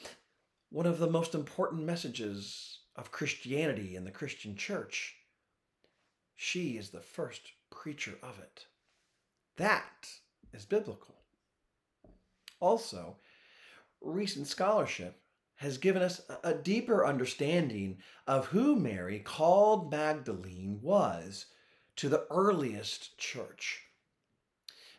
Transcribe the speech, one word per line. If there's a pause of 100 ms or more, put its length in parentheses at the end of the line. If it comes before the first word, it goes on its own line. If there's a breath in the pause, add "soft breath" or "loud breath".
(680 loud breath)
One
of
the
most
important
messages (180)
of
Christianity
in
the
Christian
church. (1200)
She
is
the
first (180)
preacher
of
it. (920)
That (460)
is
biblical. (1400)
Also, (880 soft breath)
recent
scholarship (360)
has
given
us (240)
a,
a
deeper
understanding (280 loud breath)
of
who
Mary
called
Magdalene
was (500 soft breath)
to
the
earliest
church. (1160 loud breath)